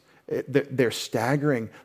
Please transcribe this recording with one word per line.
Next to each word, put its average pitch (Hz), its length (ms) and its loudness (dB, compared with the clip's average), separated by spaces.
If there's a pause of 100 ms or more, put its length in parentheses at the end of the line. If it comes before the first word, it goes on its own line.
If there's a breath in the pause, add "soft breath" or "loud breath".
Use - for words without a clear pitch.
(280 soft breath)
It, - 240 -4
they're, 135 180 2
they're 127 220 2
staggering 127 800 0 (160 loud breath)